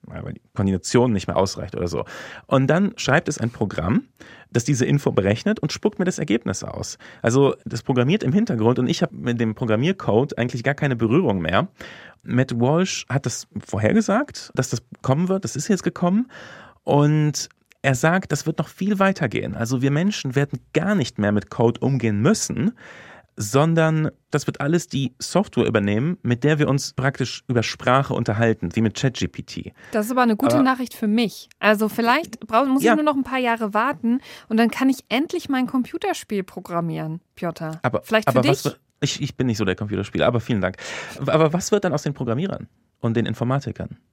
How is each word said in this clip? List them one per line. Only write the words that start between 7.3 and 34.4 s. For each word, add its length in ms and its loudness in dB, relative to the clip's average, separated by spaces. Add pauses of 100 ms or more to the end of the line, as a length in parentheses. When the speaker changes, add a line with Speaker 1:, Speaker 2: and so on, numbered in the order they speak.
Speaker 1:
das 160 -8
programmiert 400 2
im 100 0
Hintergrund 460 2
und 80 0
ich 160 0
habe 120 -2
mit 260 -4
dem 160 0
Programmiercode 840 0
eigentlich 240 -2
gar 120 0
keine 200 0
Berührung 460 2
mehr. 280 0 (540)
Matt 360 0
Walsh 500 0
hat 180 -2
das 220 -8 (100)
vorhergesagt, 960 0
dass 160 -2
das 120 -6 (200)
kommen 260 0
wird. 160 -2
Das 120 -6
ist 120 -6
jetzt 140 2
gekommen. 480 0 (540)
Und 640 2 (340)
er 140 2
sagt, 340 0
das 160 -4
wird 140 -4
noch 80 -4
viel 320 -2
weiter 280 2
gehen. 280 -4
Also 260 -2
wir 80 2
Menschen 460 0
werden 240 0 (120)
gar 220 0
nicht 240 -2
mehr 140 2
mit 180 0
Code 300 2
umgehen 420 0
müssen, 500 0 (680)
sondern 680 2 (220)
das 160 0
wird 120 -6
alles 280 0
die 320 -4
Software 440 0
übernehmen, 580 0
mit 200 0
der 160 4
wir 100 2
uns 260 -2
praktisch 520 -4
über 160 2
Sprache 500 2
unterhalten, 640 0
wie 60 0
mit 140 2
Chat 220 -2
G 120 -4
P 140 -12
T. 300 -12 (200)
Speaker 2:
Das 140 -2
ist 40 -6
aber 120 2
eine 120 4
gute 220 2
Speaker 1:
Aber 80 4
Speaker 2:
Nachricht 280 0
für 140 -4
mich. 420 0 (120)
Also 280 2
vielleicht 520 -2
brau-, 240 0
muss 180 2
Speaker 1:
Ja. 80 4
Speaker 2:
ich 60 6
nur 80 0
noch 100 2
ein 80 -2
paar 160 -4
Jahre 360 -2
warten 440 0 (300)